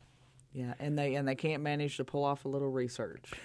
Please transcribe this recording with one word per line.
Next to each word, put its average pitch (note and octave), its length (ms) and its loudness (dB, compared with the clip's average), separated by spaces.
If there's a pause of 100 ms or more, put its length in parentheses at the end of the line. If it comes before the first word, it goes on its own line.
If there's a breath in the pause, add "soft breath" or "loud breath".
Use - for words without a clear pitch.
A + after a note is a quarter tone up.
(540)
Yeah, B2 240 -4
and D3 200 0
they, C#3 160 2
and C#3 120 2
they C3 80 2
can't D3+ 280 0
manage D3 340 0
to C3+ 80 -2
pull C#3+ 200 2
off C#3 200 2
a C#3+ 40 -2
little C#3 220 2
research. B2 640 -2 (120 loud breath)